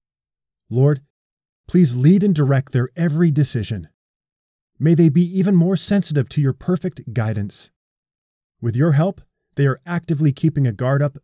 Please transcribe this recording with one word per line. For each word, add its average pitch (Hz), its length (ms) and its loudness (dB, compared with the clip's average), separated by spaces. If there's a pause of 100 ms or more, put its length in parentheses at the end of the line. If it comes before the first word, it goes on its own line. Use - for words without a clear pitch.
(720)
Lord, 135 300 0 (680)
please 151 300 2
lead 165 260 4
and 196 140 2
direct 135 340 0
their 127 240 -2
every 165 380 0
decision. 113 560 -2 (920)
May 165 160 2
they 165 140 6
be 160 160 2 (120)
even 190 200 2
more 175 180 2
sensitive 160 540 -2
to - 120 -4
your 135 120 0
perfect 175 640 -6
guidance. 107 580 -6 (880)
With 113 160 -4
your 156 160 2
help, 165 300 0 (340)
they 143 100 2
are 131 180 -2
actively 165 460 -2
keeping 143 380 -2
a 113 40 -4
guard 131 300 -2
up 143 220 -6